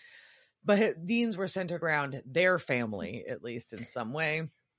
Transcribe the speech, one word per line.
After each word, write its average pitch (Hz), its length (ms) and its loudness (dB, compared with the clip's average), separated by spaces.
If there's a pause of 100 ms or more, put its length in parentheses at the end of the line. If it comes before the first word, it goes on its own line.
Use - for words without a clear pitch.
(640)
but 208 140 6
hi-, 220 140 4
Dean's 220 440 0
were 190 100 -2
centered 175 360 -4
around 143 420 0
their 175 320 4
family, 110 680 -2
at 117 160 -6
least 117 300 -10
in 117 120 -10
some 117 260 -6
way. 156 380 -2 (300)